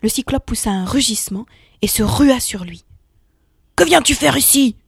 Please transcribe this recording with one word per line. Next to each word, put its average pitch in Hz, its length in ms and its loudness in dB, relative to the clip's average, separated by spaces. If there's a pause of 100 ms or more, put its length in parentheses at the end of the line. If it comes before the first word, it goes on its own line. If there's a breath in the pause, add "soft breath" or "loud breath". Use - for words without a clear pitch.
le 214 60 0
Cyclope 269 380 -4
poussa - 240 -6
un 190 140 -2
rugissement 214 640 -4 (360 soft breath)
et 208 60 0
se - 140 -2
rua 254 380 2
sur 185 240 -8
lui. 170 200 -16 (920)
Que - 80 6
viens-tu 320 300 4
faire 277 220 2
ici? 269 400 2 (120)